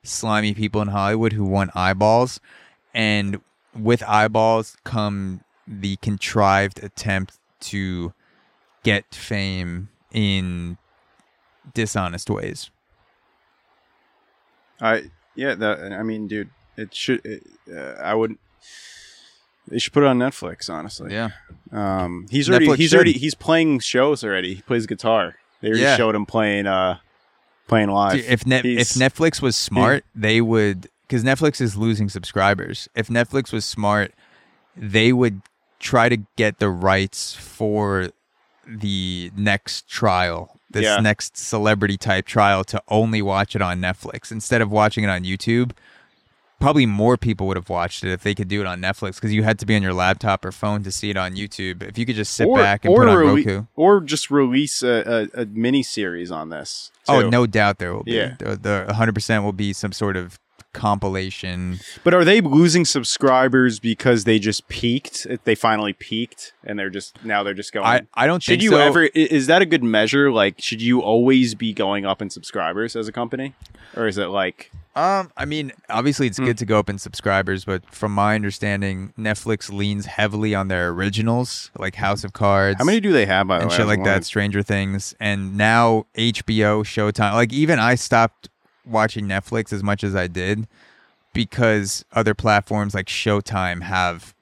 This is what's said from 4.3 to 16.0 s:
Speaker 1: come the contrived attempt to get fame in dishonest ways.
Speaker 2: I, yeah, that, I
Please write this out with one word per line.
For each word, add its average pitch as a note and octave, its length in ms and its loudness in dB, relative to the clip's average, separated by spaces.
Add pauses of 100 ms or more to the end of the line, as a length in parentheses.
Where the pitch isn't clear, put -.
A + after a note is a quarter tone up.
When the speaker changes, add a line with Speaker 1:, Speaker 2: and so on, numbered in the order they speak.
Speaker 1:
come G2+ 580 -6 (260)
the G2 300 -8
contrived G2 880 0
attempt G2 540 -6 (220)
to F2+ 520 -6 (720)
get G2+ 320 -2
fame F#2 760 -6 (220)
in F#2 680 -4 (960)
dishonest G2 520 -4
ways. - 440 -8 (2000)
Speaker 2:
I, A2+ 320 0 (240)
yeah, C3 200 -4
that, G#2 240 -2 (140)
I G2+ 100 -8